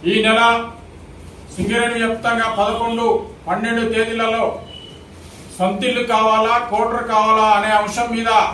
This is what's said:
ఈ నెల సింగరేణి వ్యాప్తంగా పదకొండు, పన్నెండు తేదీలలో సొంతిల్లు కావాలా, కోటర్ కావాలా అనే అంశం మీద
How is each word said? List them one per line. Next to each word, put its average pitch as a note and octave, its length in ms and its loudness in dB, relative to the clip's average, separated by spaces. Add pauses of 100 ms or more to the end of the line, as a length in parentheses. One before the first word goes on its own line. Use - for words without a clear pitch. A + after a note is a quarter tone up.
(120)
ఈ A3 40 2 (100)
నెల A3 160 4 (1120)
సింగరేణి A#3 460 0
వ్యాప్తంగా A3+ 480 0 (100)
పదకొండు, A3+ 480 0 (400)
పన్నెండు A3+ 460 -2
తేదీలలో A3+ 500 0 (1160)
సొంతిల్లు A#3+ 440 0 (120)
కావాలా, A3 400 4 (180)
కోటర్ A3+ 400 -2
కావాలా G#3+ 340 4 (100)
అనే G#3+ 140 0 (100)
అంశం A#3 360 -2
మీద A3+ 120 0 (240)